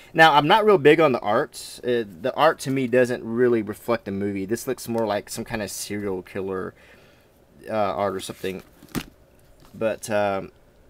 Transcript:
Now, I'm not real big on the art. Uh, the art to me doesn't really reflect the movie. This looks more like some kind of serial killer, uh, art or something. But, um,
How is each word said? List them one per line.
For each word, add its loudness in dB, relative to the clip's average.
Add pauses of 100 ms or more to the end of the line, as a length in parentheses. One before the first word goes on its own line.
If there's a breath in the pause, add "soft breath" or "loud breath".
(140 loud breath)
Now, 8
I'm 6
not 4
real 6
big 6
on 4
the -2
art. -4
Uh, -2 (180)
the -4
art 2
to -8
me -2
doesn't 2
really 2
reflect -6
the -8
movie. -4
This -6
looks -8
more -4
like -4
some -10
kind -8
of -8
serial -8
killer, -8 (960 soft breath)
uh, -6
art -2
or -6
something. -10 (1120)
But, -6
um, -2 (380)